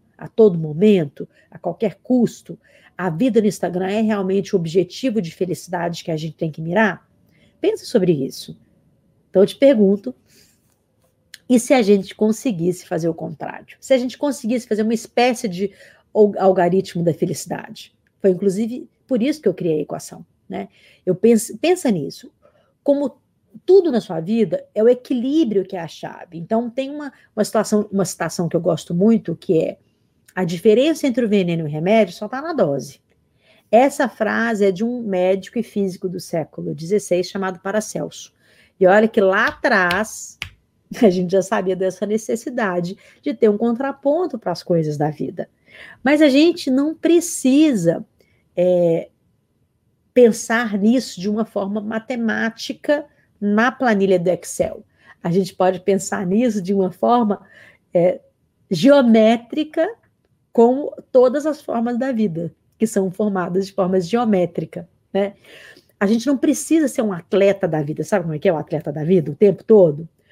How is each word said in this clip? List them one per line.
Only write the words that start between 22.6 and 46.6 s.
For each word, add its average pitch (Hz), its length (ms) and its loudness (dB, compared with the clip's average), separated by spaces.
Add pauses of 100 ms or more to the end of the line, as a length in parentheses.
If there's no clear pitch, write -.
Como 277 320 0 (500)
tudo 359 240 6
na 240 100 0
sua 165 200 -6
vida, 185 440 -2 (100)
é 208 80 0
o 220 60 6
equilíbrio 247 760 0
que 185 100 -12
é 180 60 -8
a 160 80 -10
chave. - 500 -16
Então, 226 320 -4
tem 269 200 -6
uma, 294 220 -12 (220)
uma 208 100 -2
situação, 208 460 -2
uma 190 140 0
citação 170 440 -6
que - 60 -2
eu 170 60 0
gosto 175 340 -2
muito, 185 400 2
que 165 240 -2
é: - 200 -2 (560)
"A 185 100 -4
diferença 226 600 2
entre 247 180 0
o 220 40 -2
veneno 175 340 0
e 156 40 -6
o 147 40 -6
remédio 180 440 2
só 214 140 -12
tá 254 120 -10
na 330 120 -8
dose." 143 480 -2 (680)
Essa 262 380 4
frase 214 580 -2
é 196 40 4
de 185 140 -4
um 240 180 -6
médico 190 560 -2
e 226 40 -2
físico 190 460 -6
do 175 120 -8
século 165 540 -8
dezesseis 175 540 -2
chamado 190 300 -6
Paracelso. 196 760 -8 (460)
E 185 80 4
olha 214 220 6
que 226 120 0
lá 196 260 2
atrás, 214 920 -2 (300)
<laughs> - 340 -8
a 226 60 8
gente 180 240 0
já 190 100 2
sabia 190 320 -4
dessa 185 320 -4
necessidade 214 920 -4 (260)
de 285 100 -4
ter 226 160 2
um 208 80 2
contraponto 269 840 -2
pras 180 240 -6
coisas 156 340 -2
da 147 140 -2
vida. - 380 -10 (560)
Mas 285 160 4
a 311 80 8
gente 302 420 4